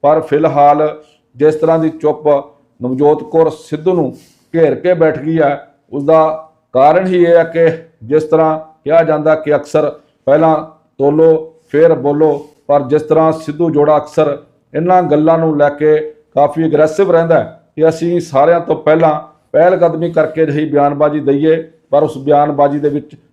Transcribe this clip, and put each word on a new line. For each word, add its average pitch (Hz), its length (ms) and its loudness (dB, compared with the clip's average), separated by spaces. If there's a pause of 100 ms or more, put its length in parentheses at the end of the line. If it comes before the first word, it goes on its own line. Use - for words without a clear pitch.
ਪਰ 151 200 2
ਫਿਲਹਾਲ 147 800 0 (340)
ਜਿਸ 151 200 0
ਤਰ੍ਹਾਂ 160 240 0
ਦੀ 160 100 -2
ਚੁੱਪ 151 380 -4 (540)
ਨਵਜੋਤ 143 420 0
ਕੌਰ 160 260 0
ਸਿੱਧੂ 156 440 -6
ਨੂੰ 151 220 -4 (400)
ਘੇਰ 156 200 2
ਕੇ 175 180 -2
ਬੈਠ 160 260 0
ਗਈ 160 200 -4
ਹੈ, 139 280 -2 (240)
ਉਸ 143 120 -8
ਦਾ 156 460 0 (240)
ਕਾਰਨ 160 340 2
ਹੀ 185 160 2
ਇਹ 170 140 4
ਹੈ 165 60 4
ਕਿ 165 260 0 (340)
ਜਿਸ 147 200 -2
ਤਰ੍ਹਾਂ 160 360 0
ਕਿਹਾ 165 440 -2
ਜਾਂਦਾ 156 320 0
ਕਿ 147 200 -2
ਅਕਸਰ - 360 -2 (340)
ਪਹਿਲਾਂ 156 300 2 (420)
ਤੋਲੋ 156 560 2 (160)
ਫਿਰ 160 240 2
ਬੋਲੋ, 143 520 -2 (220)
ਪਰ 143 140 2
ਜਿਸ 139 200 -2
ਤਰ੍ਹਾਂ 160 300 0
ਸਿੱਧੂ 156 380 -4
ਜੋੜਾ 147 280 2
ਅਕਸਰ 147 400 -2 (360)
ਇਹਨਾਂ 180 300 0
ਗੱਲਾਂ 156 340 0
ਨੂੰ 160 200 -2
ਲੈ 143 120 2
ਕੇ 151 280 0 (380)
ਕਾਫੀ 147 280 0
ਐਗਰੈਸਿਵ 156 480 0
ਰਹਿੰਦਾ 165 280 2
ਹੈ - 220 -10 (140)
ਕਿ 156 140 2
ਅਸੀਂ 170 300 -2
ਸਾਰਿਆਂ 160 400 2
ਤੋਂ 165 160 -4
ਪਹਿਲਾਂ 156 440 0 (320)
ਪਹਿਲ 170 240 2
ਕਦਮੀ 165 360 -2
ਕਰਕੇ 160 320 -2
ਅਜਿਹੀ 151 260 -4
ਬਿਆਨਬਾਜ਼ੀ 143 500 0
ਦਈਏ, 151 500 -2 (200)
ਪਰ 147 140 2
ਉਸ 147 140 -6
ਬਿਆਨਬਾਜ਼ੀ 143 640 0
ਦੇ 147 100 -2
ਵਿੱਚ 143 260 -10 (180)